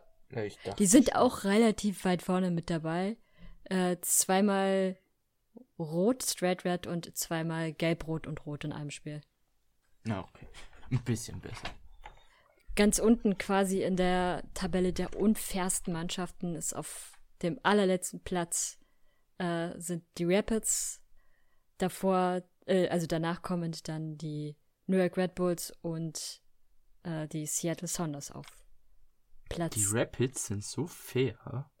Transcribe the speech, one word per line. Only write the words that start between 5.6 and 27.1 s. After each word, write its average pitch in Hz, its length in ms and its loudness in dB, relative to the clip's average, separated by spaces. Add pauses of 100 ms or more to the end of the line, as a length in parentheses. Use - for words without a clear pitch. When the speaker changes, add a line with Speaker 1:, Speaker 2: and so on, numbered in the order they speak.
Speaker 2:
rot, 175 460 0
straight - 400 0
red 180 240 -2
und - 300 -6
zweimal 165 560 -2
gelb-rot 165 520 -2
und - 200 -8
rot - 180 -8
in 151 80 -4
einem 147 200 -8
Spiel. 151 280 -10 (880)
Speaker 1:
Na, 104 160 -2
okay. - 260 -16 (420)
Ein 127 140 -2
bisschen 110 380 -4
besser. - 260 -10 (1120)
Speaker 2:
Ganz 208 220 6
unten 220 380 4
quasi 190 460 2
in 180 140 0
der 180 460 2 (100)
Tabelle 180 400 0
der - 240 -4
unfairsten 190 760 0
Mannschaften 170 640 -4
ist - 180 -6
auf - 380 -10 (300)
dem 170 220 -2
allerletzten 185 600 2
Platz, - 560 -4 (600)
äh, 170 380 -2
sind 170 280 -6 (120)
die 175 60 -2
Rapids. - 800 0 (760)
Davor, 185 640 2 (240)
äh, 185 200 6
also 165 200 0
danach 165 340 -2
kommend 165 480 -4
dann 156 280 -6
die 151 380 -6 (300)
New 185 100 2
York 180 220 2
Red 185 180 -2
Bulls 180 360 -2 (100)
und, 165 600 -6 (600)
äh, 156 240 -6